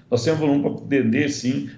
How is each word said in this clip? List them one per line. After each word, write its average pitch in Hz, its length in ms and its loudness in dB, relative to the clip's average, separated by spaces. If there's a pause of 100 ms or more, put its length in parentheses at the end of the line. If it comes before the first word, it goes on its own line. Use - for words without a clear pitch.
nós 123 140 0
temos 156 160 2
volume 143 240 2
para - 80 0
atender, 131 580 0
sim, 139 480 -4